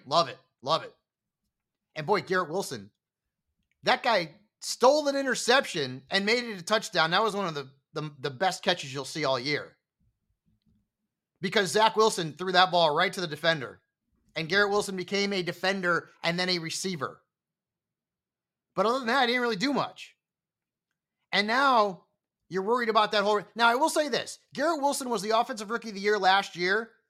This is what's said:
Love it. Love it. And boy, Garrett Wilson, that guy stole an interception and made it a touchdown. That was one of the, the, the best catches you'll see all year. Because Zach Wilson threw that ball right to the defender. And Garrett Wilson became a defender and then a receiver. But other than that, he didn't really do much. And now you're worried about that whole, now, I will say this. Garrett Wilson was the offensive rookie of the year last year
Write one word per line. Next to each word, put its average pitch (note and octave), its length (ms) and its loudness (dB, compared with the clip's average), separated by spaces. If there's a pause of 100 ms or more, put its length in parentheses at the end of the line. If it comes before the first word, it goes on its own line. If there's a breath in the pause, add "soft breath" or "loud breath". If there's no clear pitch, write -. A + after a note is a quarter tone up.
Love D3+ 220 2
it. G#2+ 80 -12 (240)
Love C3+ 220 0
it. G2 100 -16 (1000)
And D#3 100 -10
boy, F#3+ 160 0
Garrett F3+ 280 -2
Wilson, C#3 400 -6 (920)
that - 200 0
guy G3 280 0 (280)
stole C#4+ 480 4
an C#4 80 0
interception G#3+ 920 0
and G3 160 0
made A#3+ 180 2
it G#3+ 160 -10
a E3 40 -14
touchdown. F3 480 0
That G3 120 2
was G3+ 120 0
one G3+ 120 -4
of D#3+ 80 -6
the, C3+ 140 -10 (240)
the, D3+ 260 -8
the C#3+ 100 -6
best F3 340 -2
catches E3+ 300 -2
you'll C#3 120 -8
see D3+ 200 -6
all C3 140 0
year. B2 360 -6 (1700)
Because F#3+ 300 0
Zach G#3+ 240 4
Wilson G3+ 380 2
threw F#3 200 -6
that F3+ 180 6
ball E3 240 4
right F3+ 180 0
to G3 80 -8
the E3+ 60 -4
defender. D3 540 -4 (540)
And D#3 140 -6
Garrett G3+ 220 4
Wilson G3+ 240 0
became G3+ 380 -2
a F#3 100 -2
defender F3 640 -2 (140 soft breath)
and E3+ 160 -2
then F3+ 100 -2
a F3+ 100 0
receiver. D#3+ 640 -8 (1500)
But F#3+ 100 2
other B3 140 0
than A#3+ 80 -8
that, C4 140 2
he A#3+ 60 2
didn't B3 140 0
really A#3 140 -2
do B3+ 180 -2
much. - 420 -6 (1160)
And G3+ 160 0
now A3+ 560 2 (460)
you're F#3 140 -4
worried A#3 260 0
about G#3+ 220 4
that G#3 120 2
whole, G#3 180 2 (140)
now, A#3 120 4
I A#3 80 4
will D4+ 140 2
say D4+ 200 0
this. G3+ 280 -4 (160)
Garrett D4 280 0
Wilson C#4 280 -2
was A3 120 -2
the G#3+ 160 0
offensive A3+ 320 -4
rookie A3+ 200 -6
of G3 60 -10
the G3 60 -8
year G#3 180 2
last F#3+ 360 4
year G3 360 -2 (180)